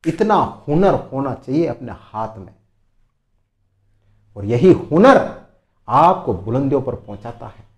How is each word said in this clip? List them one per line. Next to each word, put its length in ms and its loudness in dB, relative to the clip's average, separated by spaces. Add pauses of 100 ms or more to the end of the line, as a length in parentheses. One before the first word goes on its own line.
इतना 280 0
हुनर 600 0
होना 400 -6
चाहिए 320 -2
अपने 260 -10
हाथ 460 -10
में, 160 -20 (1800)
और 80 -10
यही 280 4
हुनर 760 2 (420)
आपको 460 2
बुलंदियों 480 -2
पर 120 -6
पहुंचाता 520 -16
है। 180 -20 (140)